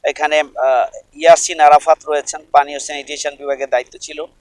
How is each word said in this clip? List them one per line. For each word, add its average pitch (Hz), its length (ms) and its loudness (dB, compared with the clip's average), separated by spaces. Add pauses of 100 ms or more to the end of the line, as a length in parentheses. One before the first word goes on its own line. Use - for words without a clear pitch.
এখানে, 151 360 -2
আহ, 131 580 -2 (160)
ইয়াসিন 165 460 2
আরাফাত 147 380 6 (100)
রয়েছেন, 151 340 -6 (100)
পানি 143 240 0
ও 139 40 -8
স্যানিটেশন 143 560 -10
বিভাগের 139 340 -6
দায়িত্ব 127 300 -4
ছিল। 151 260 -14 (160)